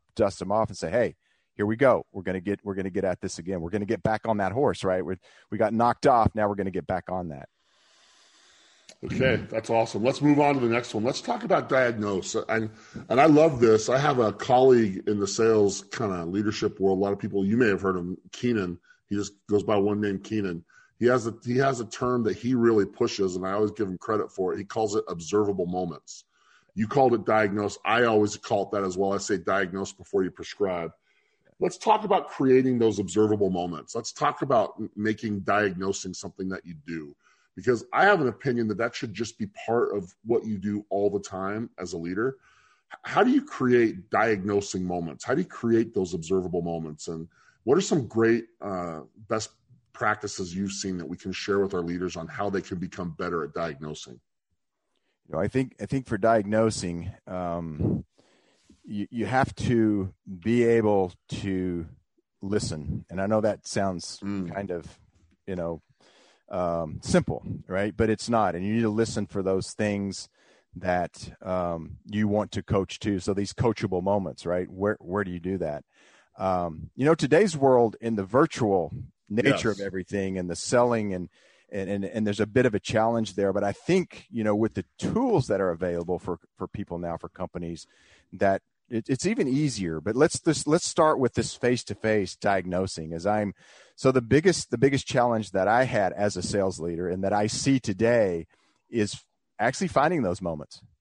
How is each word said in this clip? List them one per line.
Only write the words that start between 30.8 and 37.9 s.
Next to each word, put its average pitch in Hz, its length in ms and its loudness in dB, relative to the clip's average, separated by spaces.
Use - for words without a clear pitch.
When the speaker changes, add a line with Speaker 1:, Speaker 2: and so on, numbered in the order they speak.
Speaker 2:
Let's - 180 -2
talk 214 240 2
about 190 240 2
creating 131 540 4
those 110 180 4
observable 101 500 2
moments. 87 460 -4
Let's 113 160 -8
talk 147 320 -2
about 117 380 2
m-, 107 160 -8
making 104 460 -2
diagnosing 98 720 0
something 95 340 -10
that 95 180 -10
you 85 80 -14
do, 78 300 -10
because 110 380 0